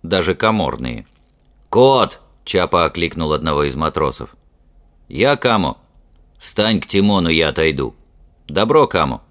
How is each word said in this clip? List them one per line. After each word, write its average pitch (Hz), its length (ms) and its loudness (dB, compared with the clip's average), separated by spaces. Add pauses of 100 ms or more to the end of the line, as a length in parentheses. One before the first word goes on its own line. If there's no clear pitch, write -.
даже 87 320 0
Каморные. 67 720 -2 (640)
"Кот!" 127 500 2 (240)
Чапа 87 400 0
окликнул 78 480 -4
одного 73 320 0
из 69 100 -2
матросов. 73 600 -4 (720)
"Я, 139 280 0
Камо". 107 420 0 (600)
"Стань 107 420 0
к - 60 -14
тимону, 98 420 2
я 80 220 2
отойду". 71 440 -2 (540)
"Добро, 113 400 2
Камо". 73 420 -2